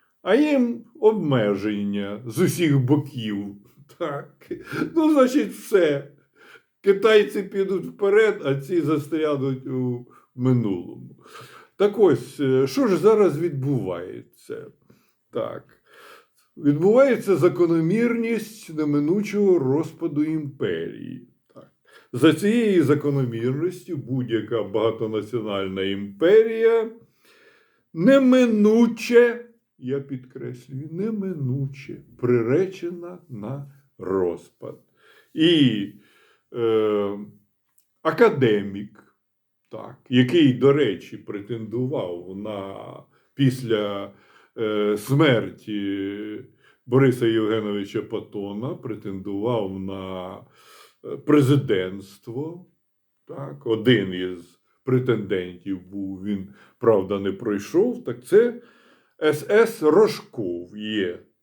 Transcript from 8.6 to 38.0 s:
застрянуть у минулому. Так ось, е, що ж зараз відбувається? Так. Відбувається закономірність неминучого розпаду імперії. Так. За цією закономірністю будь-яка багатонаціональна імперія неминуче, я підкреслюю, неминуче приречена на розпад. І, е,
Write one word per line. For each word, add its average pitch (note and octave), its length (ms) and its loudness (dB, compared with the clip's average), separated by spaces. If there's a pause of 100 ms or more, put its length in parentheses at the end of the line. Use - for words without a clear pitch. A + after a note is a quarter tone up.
застрянуть C#3+ 840 -2
у B2 400 -4 (280)
минулому. A#2+ 800 -2 (640)
Так G3+ 220 0
ось, E3 400 2
е, C3 280 2
що C4+ 200 0
ж F#3 100 2
зараз F#3+ 420 4
відбувається? B2+ 1300 -6 (640)
Так. - 320 -8 (920)
Відбувається G3 800 4
закономірність F3+ 1400 0
неминучого F3+ 840 2
розпаду D3 640 -2
імперії. F#2 1040 -6 (260)
Так. - 180 -20 (420)
За C#3 200 6
цією G#3 500 2
закономірністю C#3 1160 -2
будь-яка A2+ 640 -4
багатонаціональна G#2+ 1200 -4
імперія A3 1080 2 (1000)
неминуче, A#3 1500 4 (320)
я C3+ 220 -6
підкреслюю, C3+ 920 -12
неминуче E3 1080 -6 (160)
приречена E3+ 1000 -2 (120)
на C3 440 -12 (240)
розпад. F#2 800 -4 (540)
І, C3+ 580 2 (640)
е, G#2+ 640 0 (800)